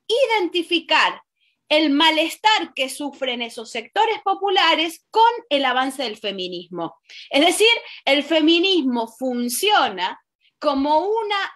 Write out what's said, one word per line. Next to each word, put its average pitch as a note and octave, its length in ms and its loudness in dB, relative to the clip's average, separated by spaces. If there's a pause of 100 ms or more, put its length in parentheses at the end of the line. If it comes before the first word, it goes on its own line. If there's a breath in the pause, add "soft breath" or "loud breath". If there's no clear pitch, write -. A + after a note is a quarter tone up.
identificar F4+ 1160 0 (460)
el D4+ 200 2
malestar D#4+ 840 0
que C4 160 -4
sufren C4 520 -8
esos A3+ 300 -12
sectores G#4 520 -2
populares F#4 880 0
con A4+ 220 4 (180)
el C#4 140 0
avance C4+ 400 -2
del G#3+ 140 -8
feminismo. F3+ 840 -8 (300 loud breath)
Es C#4+ 160 4
decir, F#4 260 4 (320 loud breath)
el C#4 200 0
feminismo D#4+ 840 2
funciona A#3+ 1120 -2 (400)
como D4 400 0
una G#4 560 -2